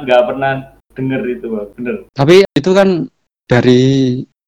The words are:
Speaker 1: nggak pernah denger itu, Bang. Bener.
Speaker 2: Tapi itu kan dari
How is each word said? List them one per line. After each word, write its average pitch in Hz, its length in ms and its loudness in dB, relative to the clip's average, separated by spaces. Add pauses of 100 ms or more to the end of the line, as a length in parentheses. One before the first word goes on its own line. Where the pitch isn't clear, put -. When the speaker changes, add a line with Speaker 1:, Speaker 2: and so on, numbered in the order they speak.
Speaker 1:
nggak 123 220 4
pernah 135 280 -4 (380)
denger 131 380 -6
itu, 117 180 -8
Bang. 104 220 -8 (100)
Bener. 120 160 -6 (160)
Speaker 2:
Tapi 147 240 2 (160)
itu 180 220 -4
kan 185 340 0 (360)
dari 123 380 2 (680)